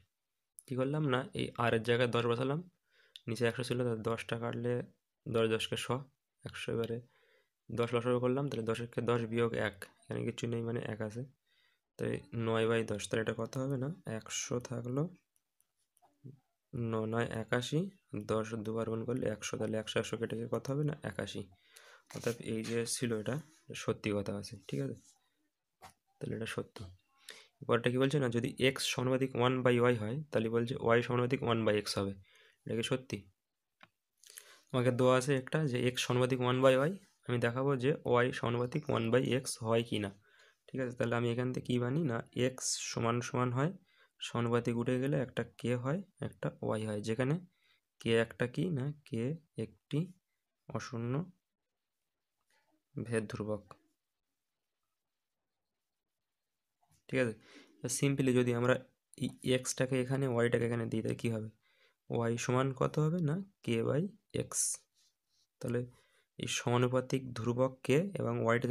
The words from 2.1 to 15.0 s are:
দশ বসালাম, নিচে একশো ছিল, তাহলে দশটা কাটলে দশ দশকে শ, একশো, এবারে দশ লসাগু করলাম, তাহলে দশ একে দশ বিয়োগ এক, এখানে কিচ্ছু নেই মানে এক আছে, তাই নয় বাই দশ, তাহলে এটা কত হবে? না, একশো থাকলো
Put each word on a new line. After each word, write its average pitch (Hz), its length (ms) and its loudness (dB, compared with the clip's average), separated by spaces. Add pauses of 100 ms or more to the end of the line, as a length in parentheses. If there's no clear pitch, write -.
দশ 117 140 2
বসালাম, 131 300 0 (680)
নিচে 113 220 -2
একশো 120 180 -4
ছিল, 123 180 0
তাহলে 113 220 -2
দশটা 113 340 -2
কাটলে 120 300 -2 (540)
দশ 113 180 2 (100)
দশকে 110 300 -2
শ, - 20 -6 (580)
একশো, - 300 -8
এবারে 113 240 -2 (680)
দশ 117 260 0
লসাগু 120 300 2
করলাম, 127 240 2
তাহলে 113 220 -4
দশ 113 160 0
একে - 140 -6 (100)
দশ 120 100 2 (120)
বিয়োগ 117 200 2 (140)
এক, 101 100 -4 (260)
এখানে 117 240 -6
কিচ্ছু 120 260 -4
নেই 117 160 -2
মানে 117 120 -4 (120)
এক 107 160 -8
আছে, 113 140 -8 (760)
তাই - 140 -2 (340)
নয় 113 240 2
বাই 113 100 4 (100)
দশ, 104 180 -4
তাহলে 113 160 0
এটা 113 160 -2
কত 113 120 -6 (100)
হবে? 135 220 -2
না, 143 40 -4 (300)
একশো - 380 -6 (120)
থাকলো 123 340 -2 (1700)